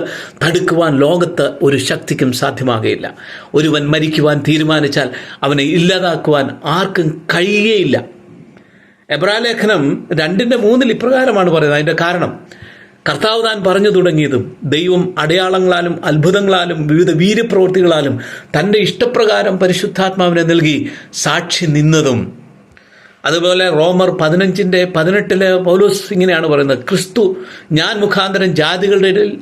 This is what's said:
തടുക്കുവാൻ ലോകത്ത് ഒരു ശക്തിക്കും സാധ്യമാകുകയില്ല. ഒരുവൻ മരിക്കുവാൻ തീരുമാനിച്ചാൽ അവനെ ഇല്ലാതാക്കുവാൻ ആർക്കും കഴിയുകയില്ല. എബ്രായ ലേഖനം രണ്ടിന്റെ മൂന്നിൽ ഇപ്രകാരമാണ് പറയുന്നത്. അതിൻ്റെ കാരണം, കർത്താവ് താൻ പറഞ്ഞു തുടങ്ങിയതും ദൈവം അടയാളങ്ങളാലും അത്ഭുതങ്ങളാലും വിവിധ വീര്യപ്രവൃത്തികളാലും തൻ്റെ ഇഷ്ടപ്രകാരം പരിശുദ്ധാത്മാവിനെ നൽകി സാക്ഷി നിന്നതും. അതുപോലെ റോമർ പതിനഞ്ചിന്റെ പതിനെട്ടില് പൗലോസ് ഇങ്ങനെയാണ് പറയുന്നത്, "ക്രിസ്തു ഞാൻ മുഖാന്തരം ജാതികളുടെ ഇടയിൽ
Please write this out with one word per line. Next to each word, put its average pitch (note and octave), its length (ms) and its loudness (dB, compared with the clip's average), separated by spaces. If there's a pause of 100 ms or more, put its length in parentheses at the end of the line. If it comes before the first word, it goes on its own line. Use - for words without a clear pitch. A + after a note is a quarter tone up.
(380)
തടുക്കുവാൻ E3 600 0
ലോകത്ത് E3+ 480 0 (160)
ഒരു C#3 160 2
ശക്തിക്കും D3+ 540 -4
സാധ്യമാകുകയില്ല. A2+ 760 -4 (480)
ഒരുവൻ D3+ 320 2
മരിക്കുവാൻ D3+ 520 0
തീരുമാനിച്ചാൽ D3 720 0 (320)
അവനെ C#3 220 0
ഇല്ലാതാക്കുവാൻ E3+ 840 0 (180)
ആർക്കും F3 460 -2 (160)
കഴിയുകയില്ല. G3+ 720 0 (1120)
എബ്രായ F3+ 300 -2
ലേഖനം A3 440 0 (300)
രണ്ടിന്റെ F#3+ 440 0
മൂന്നിൽ A#3+ 340 2
ഇപ്രകാരമാണ് A#3 600 2
പറയുന്നത്. D3+ 280 2
അതിൻ്റെ D#3 220 0
കാരണം, E3+ 320 -2 (720)
കർത്താവ് A3 380 -2
താൻ A3 220 -2
പറഞ്ഞു G3 260 4
തുടങ്ങിയതും D#3 520 2 (220)
ദൈവം F3+ 380 0 (160)
അടയാളങ്ങളാലും F3+ 760 0 (100)
അത്ഭുതങ്ങളാലും F3 840 2
വിവിധ E3+ 240 2
വീര്യപ്രവൃത്തികളാലും F3+ 1040 2 (360)
തൻ്റെ G3+ 280 0
ഇഷ്ടപ്രകാരം G#3 800 0
പരിശുദ്ധാത്മാവിനെ F#3 840 0
നൽകി D#3+ 320 2 (380)
സാക്ഷി F3 540 -4
നിന്നതും. D3 520 2 (1080)
അതുപോലെ F3+ 440 0
റോമർ F3+ 420 2
പതിനഞ്ചിന്റെ F#3 760 0
പതിനെട്ടില് F#3 680 0
പൗലോസ് F#3 480 2 (100)
ഇങ്ങനെയാണ് F3+ 340 2
പറയുന്നത്, C#3+ 320 2
"ക്രിസ്തു G3 460 -2 (480)
ഞാൻ E3+ 280 0
മുഖാന്തരം G3 540 0
ജാതികളുടെ F#3 540 2
ഇടയിൽ C#3+ 320 0